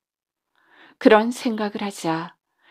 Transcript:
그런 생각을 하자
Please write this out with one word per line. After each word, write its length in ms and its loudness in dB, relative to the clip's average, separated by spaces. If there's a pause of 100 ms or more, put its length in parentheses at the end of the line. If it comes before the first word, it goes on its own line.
(1000)
그런 320 6
생각을 520 -6
하자 540 -8 (340)